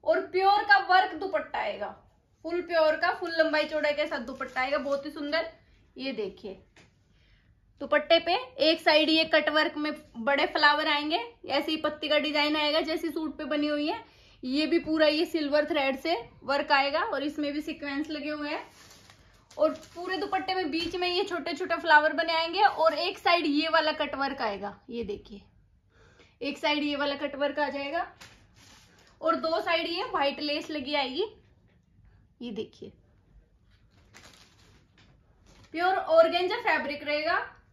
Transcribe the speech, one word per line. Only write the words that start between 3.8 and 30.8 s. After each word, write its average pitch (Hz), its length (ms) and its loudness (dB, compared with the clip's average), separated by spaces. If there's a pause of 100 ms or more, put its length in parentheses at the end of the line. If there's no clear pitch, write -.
के 294 140 -2
साथ 302 140 -6
दुपट्टा 254 400 -8
आएगा, 277 180 0
बहुत 277 280 -4
ही 302 40 -8
सुंदर। 311 400 -4 (460)
ये 262 180 -6
देखिए, 196 440 -8 (1200)
दुपट्टे 294 400 4
पे 330 140 0 (260)
एक 320 200 4
साइड 311 280 6
ये 320 180 4
कट 311 240 2
वर्क 302 260 0
में 302 160 -4 (260)
बड़े 277 280 2
फ्लावर 302 420 4
आएंगे, 302 300 0 (280)
ऐसे 285 240 -2
ही 311 80 0
पत्ती 302 300 -4
का 302 120 4
डिजाइन 302 360 0
आएगा 302 260 0
जैसे 320 280 -4
सूट 311 280 -6
पे 302 80 -8
बनी 294 200 -2
हुई 294 200 -2
है। 440 160 -4 (400)
ये 277 240 -2
भी 330 140 2
पूरा 311 260 2
ये 302 200 4
सिल्वर 294 380 0
थ्रेड 277 340 0
से 339 180 -2 (280)
वर्क 285 280 0
आएगा 277 300 2
और 403 200 -4
इसमें 294 300 -4
भी 302 100 -4
sequence 285 480 -6
लगे 294 200 -6
हुए 302 180 -6
हैं। 320 160 -8 (840)
और 302 200 2 (240)
पूरे 359 220 -6
दुपट्टे 381 380 -2
में 370 160 -2
बीच 330 260 -4
में 359 120 -2
ये 359 160 0
छोटे 339 300 -6
छोटे 339 220 -4
फ्लावर 311 380 6
बने 330 200 -2
आएंगे 330 280 0
और 320 340 4
एक 349 220 -2
साइड 339 280 4
ये 302 220 2
वाला 311 260 4
कट 294 220 -4
वर्क 269 260 -4
आएगा। 202 360 -6 (120)
ये 233 140 -6
देखिए, 202 360 -12 (1000)
एक 285 180 -6
साइड 302 240 0
ये 294 140 -2
वाला 277 200 -2
कट 285 200 -6
वर्क 285 220 -2
आ 294 120 0
जाएगा 285 360 -4 (1120)
और 320 160 0
दो 320 240 0
साइड 339 280 0
ये 359 160 -4
white 302 360 -2
lace 302 300 -4
लगी 294 260 -6